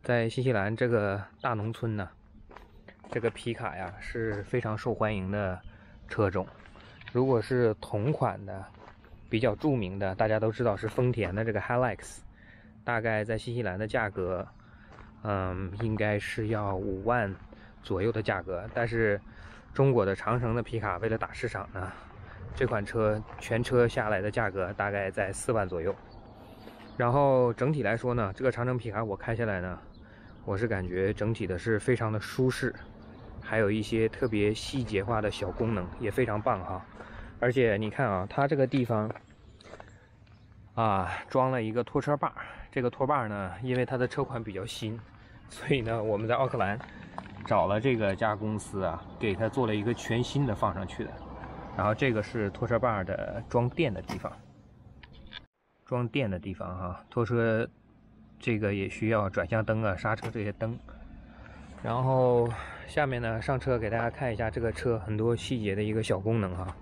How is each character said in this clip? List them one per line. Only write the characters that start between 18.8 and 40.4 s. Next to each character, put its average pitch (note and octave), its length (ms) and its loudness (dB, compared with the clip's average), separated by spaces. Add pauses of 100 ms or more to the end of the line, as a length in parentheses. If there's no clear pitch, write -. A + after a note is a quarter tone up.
是 A2 340 2 (520)
中 C#3 180 6
国 A2+ 140 6
的 F#2+ 100 2
长 A2+ 240 0
城 A#2 140 0
的 A#2 80 2
皮 A2 180 -4
卡 G2+ 200 -2
为 A2 100 -2
了 A2 80 2
打 G2 160 -4
市 - 160 -4
场 G2+ 240 -6
呢， F#2+ 180 -6 (640)
这 - 100 0
款 A2 220 0
车 G#2+ 340 2 (200)
全 A#2 240 0
车 A#2+ 240 6
下 A2+ 200 0
来 G#2 140 2
的 G#2 80 0
价 G#2+ 180 0
格 F#2 260 -2
大 G2+ 180 0
概 G2+ 180 0
在 G2 240 -2
四 - 180 -2
万 G#2+ 160 2
左 F2 140 -2
右。 F#2 140 0 (1000)
然 A#2+ 160 2
后 C3 420 6
整 C#3+ 200 2
体 D3 80 0
来 G#2+ 160 2
说 B2 160 0
呢， A2 220 2
这 - 80 -4
个 B2+ 80 6
长 A#2+ 160 -2
城 B2+ 100 0
皮 A2 140 -4
卡 G#2 120 -2
我 G2+ 140 -2
开 - 180 -2
下 A2+ 120 0
来 G2 140 0
呢， F2+ 180 -4 (680)
我 G2+ 100 0
是 A2 120 0
感 F#2+ 200 0
觉 F#2 240 2
整 A2 220 0
体 A2 140 -2
的 F2+ 100 -2
是 A2 220 2
非 B2 160 4
常 A2+ 160 0
的 G#2+ 80 0
舒 B2+ 320 2
适， B2 200 -2 (680)
还 - 160 -2
有 G#2 140 4
一 A2 100 2
些 A2 260 2
特 B2 200 0
别 G#2+ 260 4
细 B2+ 300 -4
节 G#2+ 200 0
化 A2 160 0
的 G#2 120 2
小 G2 180 -4
功 A2+ 240 0
能 F2+ 140 -2 (120)
也 G#2+ 120 -2
非 B2+ 120 2
常 G#2+ 160 0
棒 G#2 240 0
哈。 F#2 220 -8 (540)
而 B2 120 4
且 A#2+ 240 6
你 G#2+ 140 0
看 C3 180 0
啊， F#2+ 220 0
它 C#3+ 180 2
这 D3+ 80 2
个 C3+ 120 4
地 B2+ 180 2
方 A2 260 0 (1600)